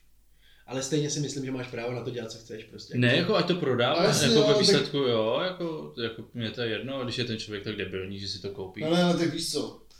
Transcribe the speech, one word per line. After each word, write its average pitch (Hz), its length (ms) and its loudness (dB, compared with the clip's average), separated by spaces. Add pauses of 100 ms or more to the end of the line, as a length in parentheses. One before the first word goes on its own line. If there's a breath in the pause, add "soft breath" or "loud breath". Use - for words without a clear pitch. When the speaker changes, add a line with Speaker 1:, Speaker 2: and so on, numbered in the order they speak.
(680 soft breath)
Speaker 1:
Ale 131 160 -6
stejně 147 280 0
si 147 100 -2
myslím, 135 240 -4
že 131 60 -6
máš 127 160 -4
právo 120 280 -6
na 120 100 -6
to 123 60 -8
dělat, 117 220 -8
co - 60 -14
chceš - 260 -14
prostě. - 340 -8
Speaker 2:
Ne, 123 80 6
Speaker 1:
Jakože 139 140 4
Speaker 2:
jako 190 160 2
ať 180 100 2
to 175 80 2
prodává, 135 480 2
Speaker 3:
No, 196 60 6
jasně, - 200 4
Speaker 2:
jako 147 120 6
Speaker 3:
no, 143 60 6
Speaker 2:
ve - 60 6
Speaker 3:
tak 202 80 4
Speaker 2:
výsledku, 160 360 4
jo, 120 480 2
jako, 165 580 -6
jako 110 220 -6 (100)
mně 113 160 -4
to 123 100 -8
je 117 80 -2
jedno, 120 360 -4
když 117 140 -6
je 123 60 0
ten 110 140 -4
člověk 101 260 -8
tak 107 120 -6
debilní, 95 420 -6
že 98 100 -8
si 98 140 -8
to 98 60 -6
koupí. 98 320 -10
Speaker 3:
No 156 100 0
ne, 175 120 6
ale 170 160 4
tak 151 160 0
víš - 180 -6
co, - 300 -6 (180)